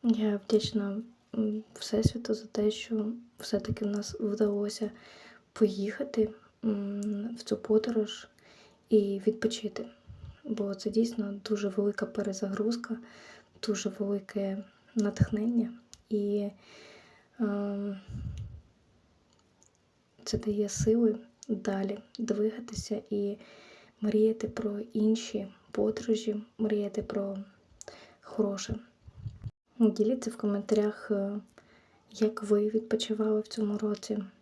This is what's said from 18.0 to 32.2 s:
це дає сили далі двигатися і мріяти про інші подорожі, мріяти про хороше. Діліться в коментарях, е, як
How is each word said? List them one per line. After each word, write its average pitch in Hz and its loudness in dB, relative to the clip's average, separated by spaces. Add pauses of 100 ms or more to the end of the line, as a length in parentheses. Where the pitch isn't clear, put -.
це 214 -2
дає 208 0
сили 220 4 (300)
далі 196 -2 (200)
двигатися 220 -2
і 202 -2 (640)
мріяти 214 4
про 208 -2 (140)
інші 214 2 (220)
подорожі, 214 0 (160)
мріяти 208 0
про 196 -4 (840)
хороше. - -2 (1040)
Діліться 220 4
в - -14
коментарях, 208 0
е, 202 0 (720)
як 220 0